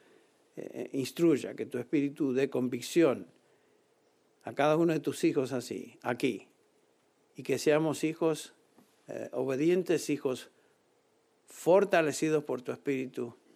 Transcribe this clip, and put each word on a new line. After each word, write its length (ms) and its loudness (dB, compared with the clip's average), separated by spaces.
eh, 360 -10
instruya, 640 2
que 120 -6
tu 120 -6
espíritu 540 -2
dé 160 2
convicción 800 2
a 100 -12
cada 220 4
uno 160 4
de 80 0
tus 240 -2
hijos 280 2
así, 500 -8
aquí, 460 -4
y 80 -14
que 160 0
seamos 460 2
hijos, 500 -2
eh, 240 -10
obedientes, 760 0
hijos 420 -4
fortalecidos 1000 2
por 200 -6
tu 100 -6
espíritu 640 -6